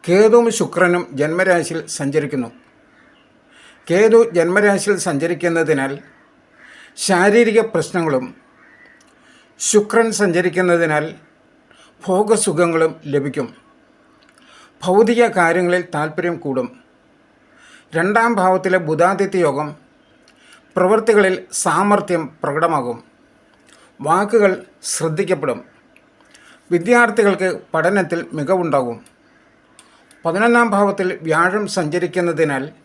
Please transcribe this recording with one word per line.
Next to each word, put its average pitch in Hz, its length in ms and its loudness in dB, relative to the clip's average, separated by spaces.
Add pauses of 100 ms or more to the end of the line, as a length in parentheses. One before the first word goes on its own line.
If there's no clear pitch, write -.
കേതുവും 220 420 6
ശുക്രനും 175 600 0
ജന്മരാശിയിൽ 165 720 0
സഞ്ചരിക്കുന്നു. 139 640 -4 (1400)
കേതു 220 400 4
ജന്മരാശിയിൽ 196 680 2
സഞ്ചരിക്കുന്നതിനാൽ 156 1000 -2 (1000)
ശാരീരിക 208 640 4
പ്രശ്നങ്ങളും 156 720 -4 (1200)
ശുക്രൻ 214 540 0
സഞ്ചരിക്കുന്നതിനാൽ 170 1000 0 (920)
ഭോഗസുഖങ്ങളും 175 920 0 (100)
ലഭിക്കും. 139 480 -6 (1300)
ഭൗതിക 220 420 4
കാര്യങ്ങളിൽ 175 580 0 (100)
താല്പര്യം 165 420 -4
കൂടും. 131 440 -8 (1160)
രണ്ടാം 214 380 -2
ഭാവത്തിലെ 185 440 -2
ബുധാദിത്യ 180 600 -2
യോഗം 147 360 -4 (1000)
പ്രവൃത്തികളിൽ 202 680 2 (100)
സാമർഥ്യം 180 720 0 (160)
പ്രകടമാകും. 143 640 -2 (960)
വാക്കുകൾ 196 640 2 (180)
ശ്രദ്ധിക്കപ്പെടും. 160 960 -4 (920)
വിദ്യാർത്ഥികൾക്ക് 202 880 2 (140)
പഠനത്തിൽ 170 580 0
മികവുണ്ടാകും. 143 720 -2 (1200)
പതിനൊന്നാം 233 460 2
ഭാവത്തിൽ 196 520 0
വ്യാഴം 180 440 0
സഞ്ചരിക്കുന്നതിനാൽ 160 1040 -2 (120)